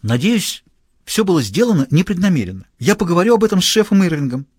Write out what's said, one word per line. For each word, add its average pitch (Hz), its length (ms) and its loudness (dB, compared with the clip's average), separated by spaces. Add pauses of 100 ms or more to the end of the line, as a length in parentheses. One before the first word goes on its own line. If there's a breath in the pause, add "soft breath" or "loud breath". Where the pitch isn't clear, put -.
"Надеюсь, 147 600 -2 (420)
всё - 180 -2
было 180 160 2
сделано 143 500 0
непреднамеренно. 160 760 0 (120)
Я 180 160 0
поговорю 196 420 2
об 214 80 2
этом 202 180 0
с - 20 -2
шефом 202 400 2
Ирвингом". 139 420 -4 (120)